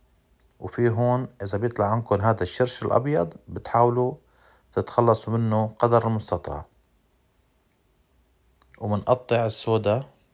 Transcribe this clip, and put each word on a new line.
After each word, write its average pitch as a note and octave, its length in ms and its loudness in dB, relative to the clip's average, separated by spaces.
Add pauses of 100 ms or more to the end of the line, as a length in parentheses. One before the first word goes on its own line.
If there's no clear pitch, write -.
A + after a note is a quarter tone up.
(600)
وفي A#2+ 280 0
هون B2 400 0 (140)
إذا G2+ 160 -4
بيطلع A2+ 280 -2
عندكن G#2+ 340 0
هذا G#2+ 220 0
الشرش - 400 -4
الأبيض D#3+ 520 0 (140)
بتحاولوا A#2+ 680 0 (580)
تتخلصوا A2+ 600 2
منه A2 340 0 (120)
قدر A#2 280 4
المستطاع. F2+ 580 -4 (2250)
ومنقطع A2+ 680 0
السودا A2 580 0 (300)